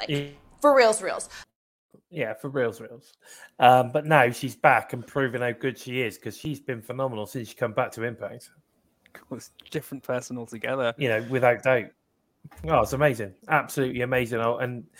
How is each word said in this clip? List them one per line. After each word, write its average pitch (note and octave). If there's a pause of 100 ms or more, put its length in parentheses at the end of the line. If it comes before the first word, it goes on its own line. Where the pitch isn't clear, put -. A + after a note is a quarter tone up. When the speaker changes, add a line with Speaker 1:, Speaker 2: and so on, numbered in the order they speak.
Speaker 1:
Yeah. C#3+ (340)
Speaker 2:
For C#4+
reals, A3
reals. D#3 (840)
Speaker 1:
Yeah, B2
for C#3+
reals, B2
reals. A#2 (440)
Um, B2+
but D3+
now C#3+
she's A#2+
back B2+
and A#2+
proving B2+
how B2
good A#2+
she B2+
is, G#2+
'cause -
she's D3+
been A#2+
phenomenal B2
since A#2
she -
come A2+
back A#2
to A2+
Impact. A#2 (840)
Speaker 3:
It's A#2 (160)
a -
different C#3
person B2
altogether. A#2+
Speaker 1:
You C#3+
know, A2+
without B2
doubt. B2+ (800)
Oh, D3
it's G#2+
amazing. A#2+ (140)
Absolutely C3
amazing. B2
Oh, A#2
and, B2 (160)